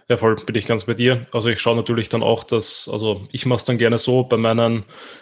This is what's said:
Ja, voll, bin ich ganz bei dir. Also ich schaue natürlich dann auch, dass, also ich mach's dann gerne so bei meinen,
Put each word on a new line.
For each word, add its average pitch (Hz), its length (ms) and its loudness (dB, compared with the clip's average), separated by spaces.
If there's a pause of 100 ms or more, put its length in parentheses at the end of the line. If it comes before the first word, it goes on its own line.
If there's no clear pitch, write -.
Ja, 120 100 2
voll, 110 200 4
bin - 180 -6
ich 107 100 -2
ganz 113 200 -2
bei 117 100 -2
dir. 120 360 0
Also 117 180 -2
ich 110 100 -2
schaue 117 160 2
natürlich 117 340 -2
dann 113 140 -2
auch, 113 200 2
dass, - 480 -2
also 107 400 -4
ich - 140 -8
mach's 127 200 0
dann 123 120 -2
gerne 113 220 2
so 127 240 2
bei 123 140 0
meinen, 113 460 2 (380)